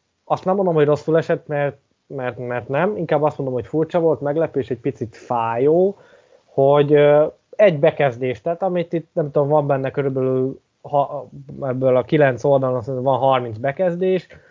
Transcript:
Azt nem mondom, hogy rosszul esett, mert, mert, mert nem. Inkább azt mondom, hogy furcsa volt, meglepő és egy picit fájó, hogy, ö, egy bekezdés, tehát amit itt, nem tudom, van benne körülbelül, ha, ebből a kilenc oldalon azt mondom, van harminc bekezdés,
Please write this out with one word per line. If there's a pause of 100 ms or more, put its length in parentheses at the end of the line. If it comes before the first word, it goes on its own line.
(240)
Azt
nem
mondom,
hogy
rosszul
esett,
mert, (300)
mert,
mert
nem.
Inkább
azt
mondom,
hogy
furcsa
volt,
meglepő
és
egy
picit
fájó, (460)
hogy,
ö, (240)
egy
bekezdés,
tehát
amit
itt,
nem
tudom,
van
benne
körülbelül, (200)
ha, (340)
ebből
a
kilenc
oldalon
azt
mondom,
van
harminc
bekezdés, (240)